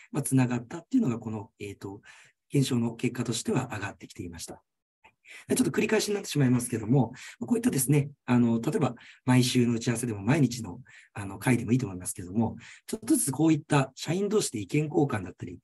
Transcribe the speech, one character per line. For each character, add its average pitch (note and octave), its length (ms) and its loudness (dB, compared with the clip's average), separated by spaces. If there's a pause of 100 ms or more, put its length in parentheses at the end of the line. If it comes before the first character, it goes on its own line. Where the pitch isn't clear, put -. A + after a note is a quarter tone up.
(120)
ま - 80 -2
あ、 C#3 40 -4
つ - 120 0
な C3 100 6
が A#2+ 120 -2
っ A#2 100 -8
た E3+ 120 -12
っ - 40 -16
て - 140 -2
い - 20 6
う A#3 40 4
の D3+ 60 2
が、 A2+ 100 -2
こ A2+ 120 -8
の、 G#2 280 -8
え G#2 80 -10
ー G2+ 100 -12
と、 G2+ 240 -12 (480)
検 C#3 180 2
証 A#2+ 120 0
の A#2 160 -2
結 - 180 -4
果 A#2+ 100 -6
と A#2 80 -4
し A2 120 -4
て A3 100 -2
は C3 180 -2
上 G#2 80 -8
が G2 120 -8
っ - 60 -20
て E3 100 -18
き - 60 -20
て G2 100 -10
い F2 60 -10
ま E2+ 100 -14
し - 60 -12
た。 - 160 -18 (880)
ち - 40 0
ょ - 0 -
っ - 40 0
と C3+ 140 2
繰 G#3+ 100 0
り A3 60 2
返 A3 140 2
し - 80 -2
に G3+ 60 0
な G3+ 40 -4
っ G3 40 -8
て - 60 -12
し - 80 -2
ま C#3+ 80 4
い B2+ 40 4
ま B2 100 4
す A#2+ 100 -4
け A#2 80 -4
ど G#2 80 -4
も、 A#2+ 280 2 (260)
こ - 160 0
う - 20 0
い - 20 0
っ - 20 -2
た A#3+ 100 2
で C#3 80 0
す - 100 -2
ね、 C#3+ 200 4 (160)
あ B2 120 4
の、 A#2 240 4
例 D3+ 140 -2
え - 40 0
ば A#2+ 140 0 (300)
毎 B2+ 200 6
週 B2 220 4
の A#2+ 80 2
打 A2+ 60 0
ち A2+ 100 -2
合 A#2+ 40 0
わ A2 60 -4
せ A#2 60 -4
で A#2 80 -4
も G2+ 80 -8
毎 C#3 200 4
日 A#2 200 2
の、 F2+ 200 -10 (320)
あ G2 120 -10
の、 G2+ 140 -12
会 B2 180 2
で - 80 -4
も G2+ 60 -2
い B2 40 6
い - 20 2
と B2 100 0
思 F#2+ 80 -8
い - 20 -10
ま F2+ 80 -12
す - 80 -8
け G2+ 100 -12
ど F2+ 100 -12
も、 A2 240 0 (300)
ち - 80 -6
ょ - 20 -16
っ - 20 -16
と - 160 0
ず - 100 0
つ C#3 60 -2
こ D3+ 160 2
う D#3+ 60 6
い - 20 6
っ D3 60 -4
た C#3+ 340 2
社 - 160 -8
員 G3 160 0
同 G3+ 140 2
士 - 100 -4
で A2 80 -6
意 F#2+ 80 -8
見 D3+ 200 0
交 D3 180 2
換 G#2 180 -4
だ F2 80 -12
っ - 20 -20
た - 120 -12
り、 - 180 -14